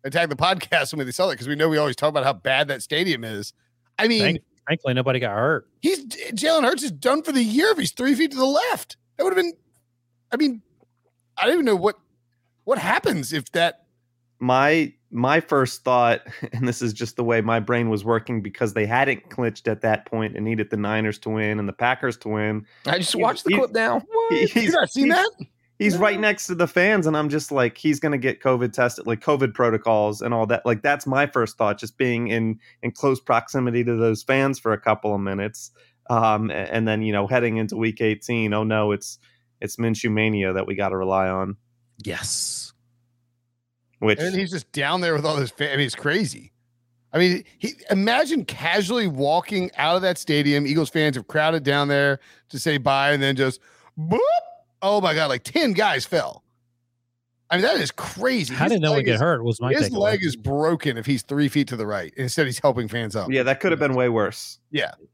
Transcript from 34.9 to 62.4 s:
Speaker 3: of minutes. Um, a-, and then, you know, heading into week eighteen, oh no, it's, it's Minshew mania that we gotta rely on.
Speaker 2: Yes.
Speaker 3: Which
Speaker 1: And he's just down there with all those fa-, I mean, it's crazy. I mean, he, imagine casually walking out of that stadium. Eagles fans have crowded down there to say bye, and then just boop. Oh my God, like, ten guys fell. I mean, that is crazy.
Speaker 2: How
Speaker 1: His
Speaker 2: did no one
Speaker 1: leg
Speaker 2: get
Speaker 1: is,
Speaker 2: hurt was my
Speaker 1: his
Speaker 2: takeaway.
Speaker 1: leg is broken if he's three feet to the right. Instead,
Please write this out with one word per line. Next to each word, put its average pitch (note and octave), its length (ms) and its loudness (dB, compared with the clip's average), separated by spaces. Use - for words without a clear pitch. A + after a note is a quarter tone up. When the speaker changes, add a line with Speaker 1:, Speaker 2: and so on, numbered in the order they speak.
Speaker 3:
of G2 60 -2
minutes. G2 500 -6
Um, A2 400 2
a-, D2 40 -6
and G2 320 -2
then, G#2+ 160 0
you A2 100 -2
know, G2+ 140 0
heading A#2+ 300 0
into G#2+ 200 -4
week A2 260 -2
eighteen, A2 500 0
oh G#2+ 120 0
no, G#2+ 280 2
it's, - 260 -6
it's - 140 -10
Minshew A2+ 360 -2
mania G#2+ 400 0
that F#2+ 140 -2
we G2+ 80 -6
gotta F#2+ 220 -2
rely F#2+ 320 0
on. F#2+ 280 -4
Speaker 2:
Yes. - 680 -8
Speaker 3:
Which G#2+ 220 2
Speaker 1:
And F3+ 140 -4
he's F#3 160 -2
just E3+ 220 -10
down D3 280 -2
there E3 140 0
with D3 100 -2
all D3+ 120 0
those C3+ 140 -2
fa-, D3 220 -4
I C3+ 40 -2
mean, C#3+ 100 0
it's B2 80 -6
crazy. D#3 580 -4
I D3+ 60 0
mean, F3+ 260 2
he, A3+ 140 -8
imagine A#3+ 540 0
casually G3+ 600 -2
walking E3+ 720 -2
out D#3 180 2
of F#3 60 0
that F#3 160 0
stadium. C#3+ 480 2
Eagles D3+ 240 0
fans D3+ 260 2
have A2+ 120 -10
crowded D#3 340 0
down C#3+ 260 0
there C#3 320 2
to C#3+ 80 -12
say D3+ 180 0
bye, C#3 360 2
and C#3 100 2
then C#3 140 2
just C3 240 0
boop. E3 200 -2
Oh G3+ 180 2
my E3+ 140 2
God, D#3 140 0
like, B2+ 160 -2
ten D4 280 2
guys F3 320 2
fell. C#3 400 -4
I E3+ 80 0
mean, F3+ 60 2
that C#4+ 160 2
is D3 120 -2
crazy. A3 640 -4
Speaker 2:
How C3+ 100 0
Speaker 1:
His G#3 100 2
Speaker 2:
did F3+ 80 2
no D3+ 80 2
one D3 80 4
Speaker 1:
leg C3 80 0
Speaker 2:
get A#2+ 80 2
Speaker 1:
is, G#2+ 60 0
Speaker 2:
hurt D3 220 2
was A#2 200 -2
my B2 100 0
Speaker 1:
his D4 160 2
Speaker 2:
takeaway. B3 100 -2
Speaker 1:
leg G3+ 260 2
is C3+ 120 -2
broken C#3 640 0
if A2+ 80 -8
he's C3+ 160 0
three C#3+ 260 0
feet C#3 200 0
to B2 80 -8
the A2 100 -4
right. F#2+ 320 -4
Instead, C3 280 0